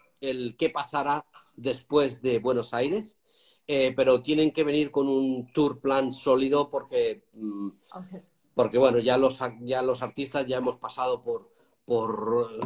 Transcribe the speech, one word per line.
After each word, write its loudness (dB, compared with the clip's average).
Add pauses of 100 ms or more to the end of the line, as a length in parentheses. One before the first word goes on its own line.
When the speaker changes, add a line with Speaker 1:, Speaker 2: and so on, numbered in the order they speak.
(220)
Speaker 1:
el -4
qué 2
pasará -2 (300)
después 0
de 2
Buenos -2
Aires. -2 (480)
Eh, 2
pero 4
tienen 2
que 0
venir 0
con 0
un 0
tour 2
plan 0
sólido 2
porque, -2
mm, -8 (260)
Speaker 2:
Ok. -14 (480)
Speaker 1:
porque, 2
bueno, 6
ya 2
los 2
ar-, -6
ya -2
los -2
artistas -6
ya -4
hemos -2
pasado -4
por, -8 (360)
por, -2 (160)